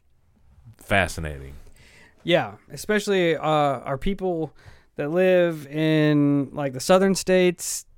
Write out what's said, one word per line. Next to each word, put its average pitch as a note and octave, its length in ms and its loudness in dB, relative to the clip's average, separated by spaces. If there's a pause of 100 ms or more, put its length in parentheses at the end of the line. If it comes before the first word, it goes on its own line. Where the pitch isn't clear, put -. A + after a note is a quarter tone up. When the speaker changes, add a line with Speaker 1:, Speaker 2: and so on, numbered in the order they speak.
(760)
Speaker 1:
fascinating. D#2 760 -4 (720)
Speaker 2:
Yeah, C#3+ 320 0 (140)
especially, F#3+ 680 0
uh, - 60 -8
our C#3+ 560 0
people F3+ 560 -4 (440)
that D3 120 -6
live F3 580 2
in, D3 840 2
like, C#3 200 -6
the B2 60 -8
southern F#3+ 360 4
states. F3+ 680 0 (120)